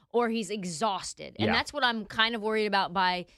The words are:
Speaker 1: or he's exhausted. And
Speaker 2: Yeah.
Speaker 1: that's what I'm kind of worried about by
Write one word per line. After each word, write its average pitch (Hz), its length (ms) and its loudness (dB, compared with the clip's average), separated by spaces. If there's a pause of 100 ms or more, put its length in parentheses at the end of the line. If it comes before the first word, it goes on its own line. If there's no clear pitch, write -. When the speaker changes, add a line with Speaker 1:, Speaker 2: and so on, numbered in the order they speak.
(120)
Speaker 1:
or 233 160 2
he's 226 220 -4
exhausted. 180 880 -4
And 208 100 0
Speaker 2:
Yeah. 220 60 2
Speaker 1:
that's 269 200 0
what 285 100 -2
I'm 226 220 2
kind 226 320 0
of 202 60 -6
worried 220 240 0
about 196 260 2
by 180 340 2 (120)